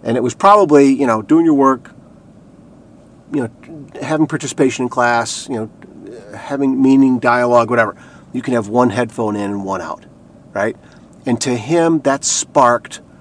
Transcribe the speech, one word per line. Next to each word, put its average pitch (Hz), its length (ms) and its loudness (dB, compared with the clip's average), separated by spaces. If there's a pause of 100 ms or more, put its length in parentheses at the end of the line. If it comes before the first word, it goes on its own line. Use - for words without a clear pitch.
And 117 140 -4
it 117 60 -2
was 120 120 -4
probably, 160 540 6
you 135 180 0
know, 113 140 0
doing 160 240 2
your 156 100 4
work, 135 360 0 (1400)
you 143 100 -2
know, 113 80 -6 (500)
having 151 260 0
participation 135 580 -2
in 123 40 -4
class, 120 600 -2
you 127 80 -8
know, 110 140 -8 (640)
having 135 460 -4
meaning, 135 380 4
dialogue, 120 500 2
whatever. 113 280 0 (360)
You 127 80 -6
can 123 140 -6
have 107 140 -4
one 120 220 2
headphone 110 460 -4
in 101 140 -6
and 101 140 -8
one 95 180 -6
out, 80 240 -14 (480)
right? 104 220 -4 (500)
And 120 160 -2
to 123 140 -2
him, 165 440 0
that 135 240 -2
sparked - 760 -2 (200)